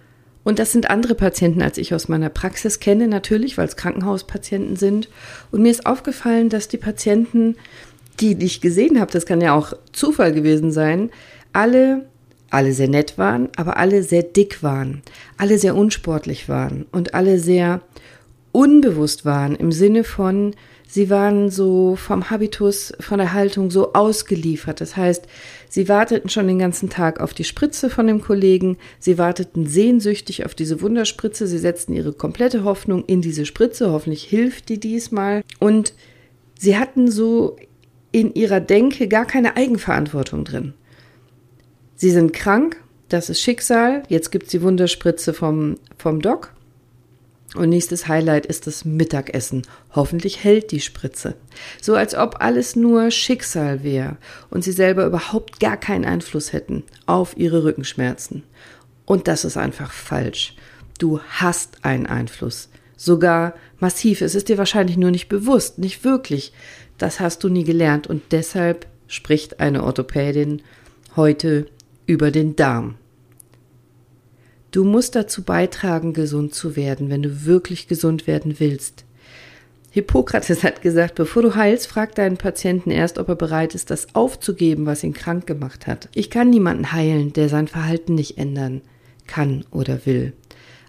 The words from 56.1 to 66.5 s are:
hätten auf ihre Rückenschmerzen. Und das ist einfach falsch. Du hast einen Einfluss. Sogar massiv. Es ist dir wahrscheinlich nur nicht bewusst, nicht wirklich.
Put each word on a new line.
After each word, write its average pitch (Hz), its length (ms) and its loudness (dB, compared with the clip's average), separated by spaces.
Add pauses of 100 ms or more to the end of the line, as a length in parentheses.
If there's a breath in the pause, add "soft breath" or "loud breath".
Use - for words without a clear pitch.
hätten 147 320 -8 (220)
auf 175 300 0
ihre 165 280 0
Rückenschmerzen. 139 800 -4 (600 loud breath)
Und 190 220 0
das 165 180 -2
ist 160 120 -8
einfach 131 340 -6
falsch. - 640 -6 (460 loud breath)
Du 156 180 0 (100)
hast - 560 -6
einen 131 220 -2
Einfluss. - 640 -8 (280 soft breath)
Sogar 170 580 2 (260 loud breath)
massiv. 180 400 0
Es 185 160 -2
ist 196 120 -2
dir 220 80 2
wahrscheinlich 190 400 0
nur 180 140 4
nicht 180 180 -2
bewusst, 202 520 0
nicht 185 240 -6
wirklich. 254 480 -2 (460 loud breath)